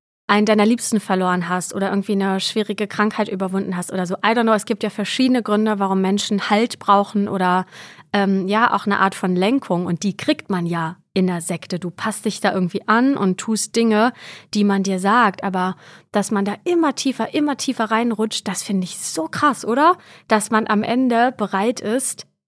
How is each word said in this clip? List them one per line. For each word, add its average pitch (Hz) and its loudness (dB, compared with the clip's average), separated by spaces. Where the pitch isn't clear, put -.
einen 208 4
deiner 220 4
Liebsten 226 2
verloren 180 0
hast 180 -4
oder 196 -2
irgendwie 196 -2
eine 196 0
schwierige 214 -4
Krankheit 214 -2
überwunden 190 -4
hast 180 -8
oder 185 -2
so. 180 -4
I 214 2
don't 233 2
know, 226 4
es 208 0
gibt 220 -4
ja 214 -2
verschiedene 254 0
Gründe, 208 0
warum 190 0
Menschen 196 0
Halt 220 0
brauchen 202 2
oder, 185 0
ähm, 196 2
ja, 214 2
auch 196 -4
eine 202 2
Art 190 2
von 185 0
Lenkung. 190 0
Und 175 -4
die 190 -2
kriegt - -4
man 175 -2
ja 170 -4
in 185 2
der 175 -2
Sekte. 170 -6
Du 170 -8
passt - -6
dich - -4
da 196 0
irgendwie 185 0
an 247 4
und 185 2
tust - -2
Dinge, 226 4
die 208 2
man 196 2
dir 190 -2
sagt. 202 2
Aber 185 -2
dass 202 0
man 202 0
da 202 -2
immer 330 2
tiefer, 247 -4
immer 294 0
tiefer 233 -2
reinrutscht, 220 -2
das 185 -6
finde 196 -2
ich - -8
so 320 -6
krass, - 0
oder? 302 2
Dass 214 0
man 220 2
am 214 2
Ende 247 2
bereit 202 -2
ist, - -4